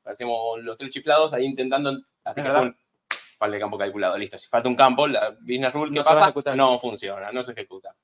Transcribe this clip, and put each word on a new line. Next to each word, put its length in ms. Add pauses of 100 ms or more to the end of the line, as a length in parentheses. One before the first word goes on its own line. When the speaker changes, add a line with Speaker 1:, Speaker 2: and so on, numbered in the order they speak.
Speaker 1:
parecemos 580
los 160
tres 140
chiflados 420
ahí 120
intentando, 460
así 100 (260)
Speaker 2:
Es 80
Speaker 1:
que 80
Speaker 2:
verdad. 180
Speaker 1:
pon, 160 (600)
falta 160
de 60
campo 180
calculado, 400
listo. 200
Si 100
falta 200
un 80
campo, 300
la 240
business 420
rule, 180
¿qué 60
Speaker 2:
No 60
se 80
va 20
a 40
Speaker 1:
pasa? 100
Speaker 2:
ejecutar. 300
Speaker 1:
No 220
funciona, 540
no 100
se 100
ejecuta. 520